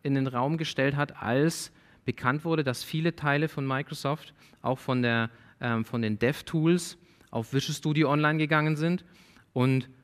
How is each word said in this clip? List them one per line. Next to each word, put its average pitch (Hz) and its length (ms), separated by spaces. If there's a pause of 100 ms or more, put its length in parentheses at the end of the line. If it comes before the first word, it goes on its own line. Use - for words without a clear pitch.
in 139 120
den 135 120
Raum 131 300
gestellt 143 400
hat, - 260
als 139 480 (340)
bekannt 127 400
wurde, 160 200
dass 127 180
viele 160 320
Teile 147 340
von 139 180
Microsoft, 139 680 (300)
auch 127 160
von 127 240
der, 117 280 (300)
ähm, 117 240
von 117 160
den 107 180
Dev-Tools, 160 760 (340)
auf 117 220
Visual 139 240
Studio 151 340
Online 151 280
gegangen 156 380
sind 170 280 (480)
und 131 380 (140)